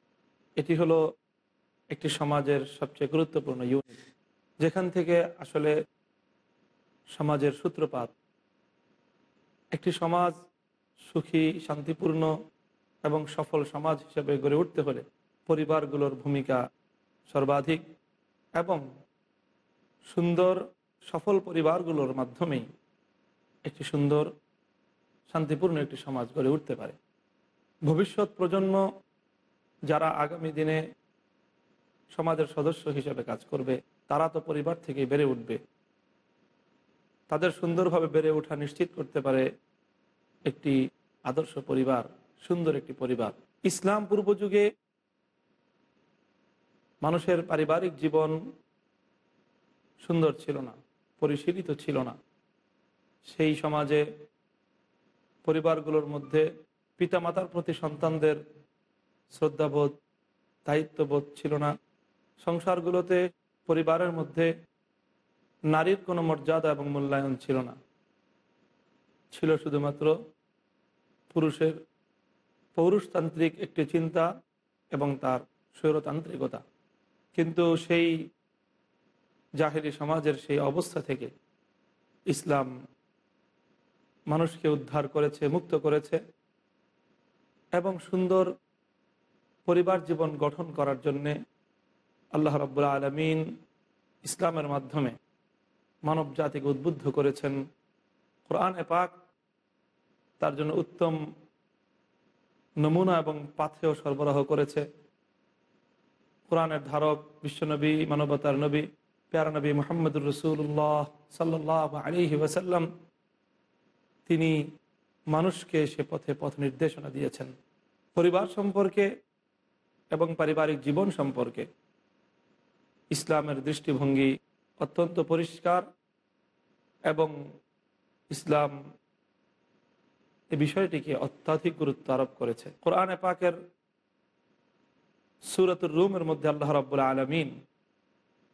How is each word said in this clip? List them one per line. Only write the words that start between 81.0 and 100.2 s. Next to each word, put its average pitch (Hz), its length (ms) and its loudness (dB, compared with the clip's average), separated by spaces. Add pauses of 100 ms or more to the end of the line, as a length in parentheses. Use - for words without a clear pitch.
থেকে 123 180 -6 (1000)
ইসলাম 143 420 0 (1600)
মানুষকে 160 480 0
উদ্ধার 139 300 -2 (100)
করেছে, 151 280 0 (120)
মুক্ত 175 160 -4 (140)
করেছে, 151 300 0 (1600)
এবং 180 200 0 (140)
সুন্দর 185 380 4 (1200)
পরিবার 180 400 4
জীবন 160 220 0 (140)
গঠন 151 240 -2 (100)
করার 139 280 0
জন্যে 143 280 -2 (1040)
আল্লাহ 151 220 2
রাব্বুল 143 380 0
আলামিন 151 440 0 (840)
ইসলামের 160 500 -2
মাধ্যমে 139 380 -2 (920)
মানব 156 240 0 (120)
জাতিকে 143 340 -2
উদ্বুদ্ধ 139 300 -2 (140)
করেছেন। 139 360 2 (920)
কোরআনে 180 440 0
পাক 175 180 2 (1300)